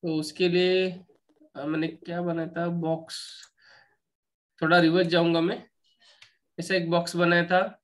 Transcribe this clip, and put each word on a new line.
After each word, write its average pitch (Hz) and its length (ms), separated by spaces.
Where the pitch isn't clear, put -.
तो 160 120
उसके 156 340
लिए, 185 400
अ, 139 100
मैंने 160 220
क्या 170 340
बनाया 165 260
था, 170 200
Box, 160 400
थोड़ा 165 180
reverse 170 280
जाऊंगा 165 340
मैं, 208 220
ऐसा 175 180
एक 170 140
box 175 260
बनाया 175 280
था। 180 180